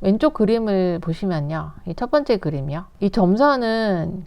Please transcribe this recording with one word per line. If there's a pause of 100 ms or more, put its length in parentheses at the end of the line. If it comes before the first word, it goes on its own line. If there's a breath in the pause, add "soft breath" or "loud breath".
왼쪽
그림을
보시면요. (140)
이
첫
번째
그림이요. (160)
이
점선은